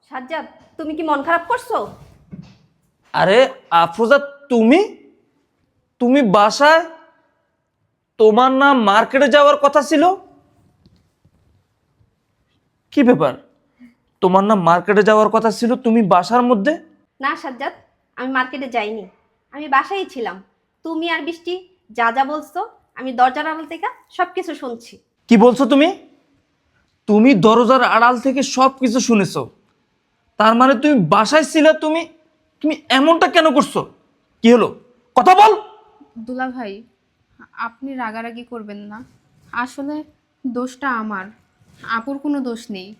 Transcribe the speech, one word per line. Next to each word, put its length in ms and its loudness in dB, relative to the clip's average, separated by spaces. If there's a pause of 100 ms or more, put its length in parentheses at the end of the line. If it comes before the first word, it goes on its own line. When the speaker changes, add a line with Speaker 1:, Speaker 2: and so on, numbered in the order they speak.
(100)
Speaker 1:
সাজ্জাদ, 360 -12 (320)
তুমি 180 -10
কি 140 -8
মন 160 -2
খারাপ 240 -2
করছো? 280 -4 (1400)
Speaker 2:
আরে 240 2 (440)
আফরোজা, 360 0 (340)
তুমি, 280 4 (1200)
তুমি 200 2 (160)
বাসায়? 460 4 (1400)
তোমার 300 4 (100)
না 80 4 (200)
মার্কেটে 460 2
যাওয়ার 300 4
কথা 160 2 (100)
ছিল? 140 2 (3000)
কি 160 0
ব্যাপার, 260 0 (880)
তোমার 280 2
না 40 4 (140)
মার্কেটে 400 2
যাওয়ার 260 4
কথা 240 0
ছিল, 120 -2 (160)
তুমি 140 2 (120)
বাসার 380 0
মধ্যে? 220 0 (480)
Speaker 1:
না 120 -6 (100)
সাজ্জাদ, 320 -12 (420)
আমি 220 -10
মার্কেটে 380 -8
যাইনি, 280 -8 (500)
আমি 200 -14
বাসায় 300 -2 (100)
ছিলাম। 220 -10 (480)
তুমি 300 -8
আর 120 -6
বৃষ্টি 280 -10 (440)
যা 80 0 (100)
যা 160 0
বলছো, 280 -10 (380)
আমি 120 -12 (100)
দরজার 300 0
আড়াল 220 -12
থেকে 160 -8 (280)
সব 200 -4
কিছু 160 -8 (100)
শুনছি। 320 -14 (340)
Speaker 2:
কি 160 6
বলছো 180 4 (100)
তুমি? 160 4 (1200)
তুমি 220 4 (160)
দরজার 360 4 (140)
আড়াল 280 4
থেকে 160 -2 (160)
সব 140 2 (120)
কিছু 160 0 (100)
শুনেছো? 340 0 (960)
তার 180 2
মানে 200 4
তুমি 320 2
বাসায় 360 2
ছিলে, 300 2
তুমি, 360 -4 (520)
তুমি 280 -4
এমনটা 400 2
কেন 260 2
করছো? 400 -2 (480)
কি 100 6
হলো? 280 2 (340)
কথা 200 6
বল। 280 6 (560)
Speaker 3:
দুলা 320 -10
ভাই, 320 -14 (720)
আপনি 420 -14
রাগারাগি 500 -12
করবেন 320 -16
না। 280 -20 (480)
আসলে 520 -8 (420)
দোষটা 440 -8
আমার, 360 -8 (560)
আপুর 360 -8
কোনো 220 -6
দোষ 300 -10
নেই। 300 -14